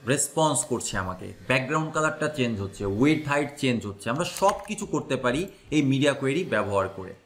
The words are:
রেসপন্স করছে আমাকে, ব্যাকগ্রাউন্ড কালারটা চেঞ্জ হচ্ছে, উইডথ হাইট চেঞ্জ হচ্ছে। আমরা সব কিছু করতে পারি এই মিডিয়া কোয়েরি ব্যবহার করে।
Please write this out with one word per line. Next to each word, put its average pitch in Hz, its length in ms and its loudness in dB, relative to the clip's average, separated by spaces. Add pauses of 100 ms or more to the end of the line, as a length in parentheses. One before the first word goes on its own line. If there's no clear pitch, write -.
রেসপন্স 143 560 2
করছে 113 340 -2
আমাকে, 95 340 -6 (160)
ব্যাকগ্রাউন্ড 151 460 0
কালারটা 156 340 0
চেঞ্জ 117 320 0
হচ্ছে, 98 260 -6
উইডথ 139 420 4
হাইট 143 200 0 (100)
চেঞ্জ 120 280 0
হচ্ছে। 101 240 -6
আমরা 151 140 -2
সব 190 280 2 (140)
কিছু 208 200 -6
করতে 147 300 -2
পারি 135 320 0 (220)
এই 151 120 4
মিডিয়া 135 300 4
কোয়েরি 135 320 0
ব্যবহার 101 440 2
করে। 92 260 -12 (100)